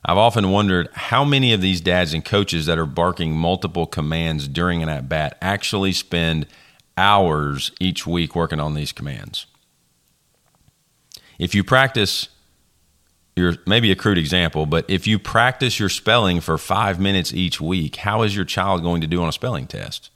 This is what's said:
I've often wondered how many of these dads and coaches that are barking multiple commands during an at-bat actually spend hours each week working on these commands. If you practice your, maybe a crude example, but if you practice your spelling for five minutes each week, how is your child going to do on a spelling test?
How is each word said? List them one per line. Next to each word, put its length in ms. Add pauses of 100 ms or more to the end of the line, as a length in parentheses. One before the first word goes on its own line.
I've 140
often 320
wondered 420
how 320
many 280
of 80
these 200
dads 340
and 100
coaches 420
that 120
are 80
barking 460
multiple 540
commands 640
during 340
an 60
at-bat 540
actually 500
spend 540 (540)
hours 800
each 260
week 300
working 240
on 140
these 180
commands. 540 (1900)
If 160
you 100
practice 640 (1040)
your, 200 (120)
maybe 240
a 60
crude 220
example, 480
but 220
if 180
you 120
practice 640
your 80
spelling 520
for 180
five 420
minutes 320
each 280
week, 360
how 260
is 140
your 80
child 380
going 180
to 60
do 160
on 60
a 40
spelling 340
test? 500